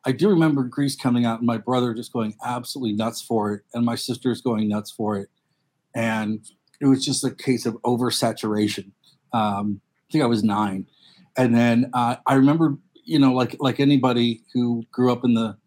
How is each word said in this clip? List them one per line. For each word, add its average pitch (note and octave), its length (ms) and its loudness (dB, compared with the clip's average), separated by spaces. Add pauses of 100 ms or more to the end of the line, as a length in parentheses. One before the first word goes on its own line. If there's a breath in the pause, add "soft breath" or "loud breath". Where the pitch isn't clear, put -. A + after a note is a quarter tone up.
I C3+ 80 -2
do D3+ 160 2
remember D#3+ 360 4
Grease C#3 320 -2
coming A#2+ 280 0
out A2+ 140 0
and A#2 80 -4
my A2+ 140 0
brother B2 340 -2
just A#2 180 -10
going A2 220 -4 (100)
absolutely A#2+ 500 -6
nuts A2 280 -4
for G#2 320 -2
it G2+ 80 -10 (140)
and A#2+ 100 0
my A#2 80 -2
sisters A#2+ 480 -4
going A2 260 -2
nuts G#2 220 -4
for G#2+ 280 -4
it. G2 120 -10 (640)
And A2 500 -4 (360)
it C#3+ 80 2
was C3 180 4
just C3+ 180 -4
a B2+ 60 -2
case A#2+ 380 -4
of A2+ 160 -4
oversaturation. A2 1040 -2 (440 soft breath)
Um, G#2 480 -2 (280)
I - 20 -10
think D#3 120 2
I B2 40 2
was A2 160 0
nine. G2+ 440 -2 (500 soft breath)
And B2 180 2
then, A#2+ 380 2
uh, B2 220 0 (100)
I C3+ 80 2
remember, C#3+ 460 4 (240)
you D#3+ 160 0
know, C3+ 140 6
like, B2+ 260 -2
like B2+ 200 -2
anybody B2 640 2 (100)
who A#2+ 400 -2
grew B2 200 2
up A#2+ 120 -2
in B2 120 4
the A2 200 -2 (120)